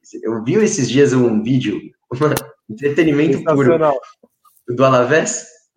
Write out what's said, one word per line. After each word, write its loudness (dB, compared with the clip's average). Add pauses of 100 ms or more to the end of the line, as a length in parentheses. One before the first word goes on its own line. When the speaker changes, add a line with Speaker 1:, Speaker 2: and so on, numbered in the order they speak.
(220)
Speaker 1:
Eu -6
vi -2
esses 0
dias 2
um 2
vídeo, -2 (320)
<laughs> -8
mano, 0 (340)
entretenimento 0
puro, 2
Speaker 2:
Sensacional. 2 (680)
Speaker 1:
do 0
Alavés. 0 (300)